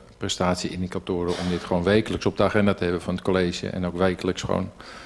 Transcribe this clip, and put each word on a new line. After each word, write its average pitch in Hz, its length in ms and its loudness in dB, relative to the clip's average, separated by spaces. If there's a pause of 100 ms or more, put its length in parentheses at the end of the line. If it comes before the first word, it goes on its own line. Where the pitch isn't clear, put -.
(180)
prestatieindicatoren 90 1200 -2
om 90 120 -2
dit 87 140 -2
gewoon 87 200 0
wekelijks 101 420 2
op 101 120 0
de 110 60 4
agenda 101 300 4
te 92 100 -4
hebben 87 180 0
van 92 140 -4
het - 80 -8
college 92 440 0
en 92 180 -4
ook 85 120 -4
wekelijks 92 440 2
gewoon 92 280 -2 (360)